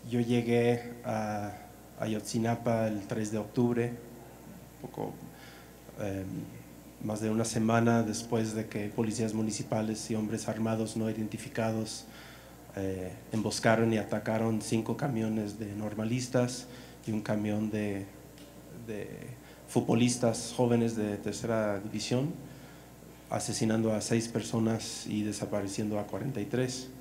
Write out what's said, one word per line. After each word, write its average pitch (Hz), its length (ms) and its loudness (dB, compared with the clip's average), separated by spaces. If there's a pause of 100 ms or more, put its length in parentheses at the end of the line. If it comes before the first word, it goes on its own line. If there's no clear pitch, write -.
yo 120 100 2
llegué 120 720 4 (140)
a 107 480 -2 (460)
Ayotzinapa 113 880 2
el 104 200 -2
tres 107 240 -2
de 110 60 0
octubre, 120 560 2 (880)
poco, - 320 -6 (880)
em, 95 280 -4 (760)
más 107 180 -2
de 110 80 2
una 110 160 4
semana 117 580 6
después 110 500 0
de 110 140 -2
que 104 220 -4
policías 110 440 0
municipales 110 760 -2
y 113 40 0
hombres 107 320 -2
armados 110 500 0
no 110 120 2
identificados, 110 960 -2 (720)
eh, 95 380 -2 (180)
emboscaron 113 640 4
y 110 40 4
atacaron 110 640 0
cinco 113 360 0
camiones 110 600 0
de 104 180 -6
normalistas 113 920 0 (400)
y 110 40 -2
un 107 100 0
camión 107 500 0
de, 104 340 0 (800)
de 104 220 -8 (640)
futbolistas 120 840 4
jóvenes 117 420 6
de 104 200 2
tercera 107 640 0
división, 123 540 0 (960)
asesinando 113 640 2
a 104 80 0
seis 113 260 2
personas 110 800 0
y 107 160 0
desapareciendo 104 760 -2
a 104 80 -2
cuarenta 104 360 -4
y 101 40 -2
tres. 127 440 -2 (120)